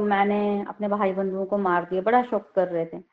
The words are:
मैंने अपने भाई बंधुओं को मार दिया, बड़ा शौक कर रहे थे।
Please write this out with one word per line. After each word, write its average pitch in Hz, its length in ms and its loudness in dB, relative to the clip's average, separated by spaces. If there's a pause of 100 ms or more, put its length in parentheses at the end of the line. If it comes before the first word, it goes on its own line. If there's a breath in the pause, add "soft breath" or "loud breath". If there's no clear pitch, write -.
मैंने 202 640 2
अपने 208 200 -6
भाई 202 260 0
बंधुओं 190 320 -2
को 202 140 -2
मार 175 300 0
दिया, 185 120 -2
बड़ा 240 220 4
शौक 220 320 -4
कर 185 120 2
रहे 165 180 -2
थे। 170 140 -12 (140)